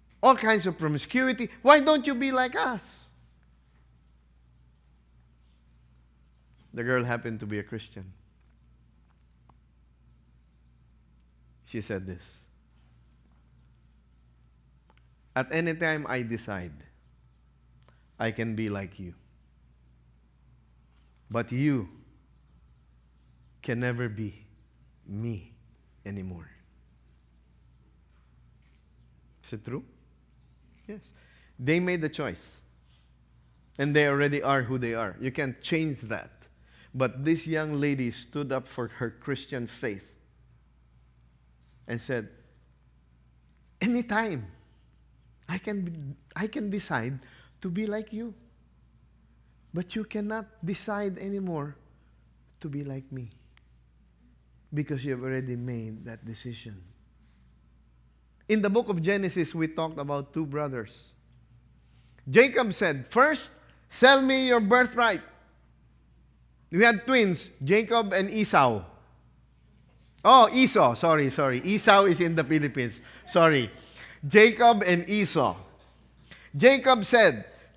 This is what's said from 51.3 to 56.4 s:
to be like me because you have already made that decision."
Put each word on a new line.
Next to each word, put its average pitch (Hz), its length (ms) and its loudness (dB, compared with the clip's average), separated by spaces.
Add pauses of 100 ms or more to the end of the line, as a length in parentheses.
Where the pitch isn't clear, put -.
to 165 80 -10
be 143 140 -8
like 135 300 -12
me 123 180 -12 (1400)
because 143 320 -6
you 143 80 -6
have 123 100 -6
already 131 320 -6
made 117 520 -10
that 113 180 -16
decision." 110 580 -14 (1700)